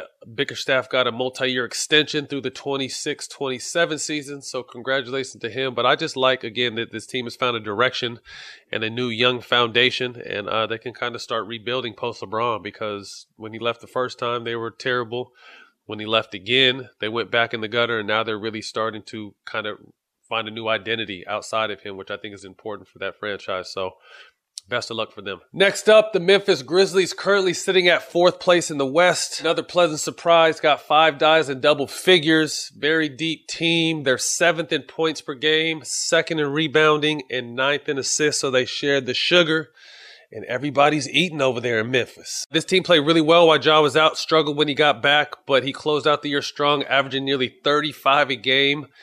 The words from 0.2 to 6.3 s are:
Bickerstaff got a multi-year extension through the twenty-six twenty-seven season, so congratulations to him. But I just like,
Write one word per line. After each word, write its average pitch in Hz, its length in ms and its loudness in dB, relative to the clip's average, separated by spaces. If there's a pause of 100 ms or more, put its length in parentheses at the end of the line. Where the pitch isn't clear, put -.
Bickerstaff 131 540 -2
got 127 180 2
a 117 60 -2
multi-year 127 520 -2
extension 147 640 0
through 139 140 -6
the 127 100 -6
twenty-six 139 800 -8
twenty-seven 147 720 -4
season, 143 440 -8
so 127 220 -10
congratulations 127 760 -6
to 117 100 -6
him. 127 220 -4
But 120 140 0
I 139 80 6
just 156 220 -6
like, 131 260 2